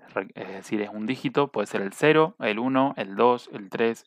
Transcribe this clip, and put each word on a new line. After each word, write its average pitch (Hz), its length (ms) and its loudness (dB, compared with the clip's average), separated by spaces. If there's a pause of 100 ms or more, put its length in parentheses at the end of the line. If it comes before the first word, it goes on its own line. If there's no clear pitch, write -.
(140)
re-, 98 200 -4
es 98 140 -12
decir, 98 340 -4
es 104 80 -8
un 107 160 -8
dígito, 131 440 0
puede 104 160 -2
ser 104 140 -4
el 98 120 -4
cero, 156 460 4
el 107 200 -2
uno, 131 380 0
el 98 200 -8
dos, 120 360 4
el 101 180 -14
tres, 117 360 -2